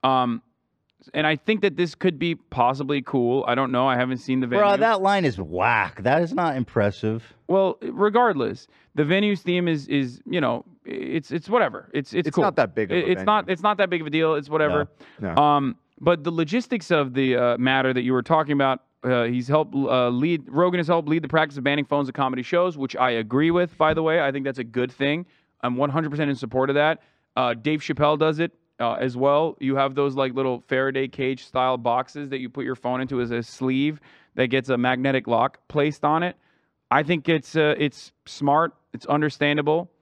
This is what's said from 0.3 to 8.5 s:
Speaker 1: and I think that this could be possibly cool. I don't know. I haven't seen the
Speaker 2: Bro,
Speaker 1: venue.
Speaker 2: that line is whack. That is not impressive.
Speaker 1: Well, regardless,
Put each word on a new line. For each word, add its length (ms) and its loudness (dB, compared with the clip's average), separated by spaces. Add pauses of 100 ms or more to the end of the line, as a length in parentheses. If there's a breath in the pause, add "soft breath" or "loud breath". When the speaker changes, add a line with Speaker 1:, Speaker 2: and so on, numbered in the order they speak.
Speaker 1:
and 120 0
I 100 2
think 260 -2
that 140 0
this 180 -2
could 240 -2
be 160 -2
possibly 680 -2
cool. 440 0
I 80 0
don't 160 -2
know. 160 2
I 100 2
haven't 220 -2
seen 220 -2
the 80 0
Speaker 2:
Bro, 120 0
Speaker 1:
venue. 180 4
Speaker 2:
that 220 2
line 240 2
is 160 -2
whack. 640 0
That 200 2
is 100 -4
not 240 0
impressive. 800 -2 (120)
Speaker 1:
Well, 360 2
regardless, 840 0 (300 soft breath)